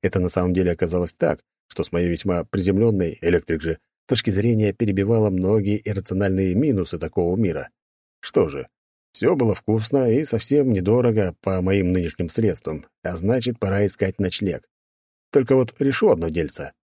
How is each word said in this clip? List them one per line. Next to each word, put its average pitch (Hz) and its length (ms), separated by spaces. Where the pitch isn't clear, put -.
Это 95 160
на 90 100
самом 90 240
деле 90 180
оказалось 87 420
так, - 260
что - 160
с - 80
моей 87 160
весьма 87 360
приземленной, 95 760
электрик 85 400
же, 80 180
точки 123 220
зрения 107 440
перебивало 104 580
многие 98 520
иррациональные 95 720
минусы 101 460
такого 87 360
мира. 85 360
Что - 280
же, 71 200
все 156 240
было 117 200
вкусно 113 560
и 135 120
совсем 135 480
недорого 107 680
по 95 220
моим 95 280
нынешним 87 380
средствам, 78 560
а 87 140
значит, 117 420
пора 98 300
искать 95 320
ночлег. 92 500
Только 135 220
вот 127 240
решу 139 320
одно 82 180
дельце. 78 540